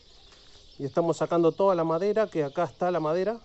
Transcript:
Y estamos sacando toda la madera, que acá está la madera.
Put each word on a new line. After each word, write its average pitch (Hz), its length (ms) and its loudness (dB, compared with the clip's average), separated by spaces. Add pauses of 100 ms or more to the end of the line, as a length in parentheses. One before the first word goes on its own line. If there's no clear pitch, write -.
(800)
Y 139 60 -8
estamos 165 320 -2
sacando 165 340 2
toda 196 240 2
la 170 80 0
madera, 196 440 0
que 160 160 -4
acá 143 200 -4
está 180 280 -4
la 170 80 0
madera. 185 460 -2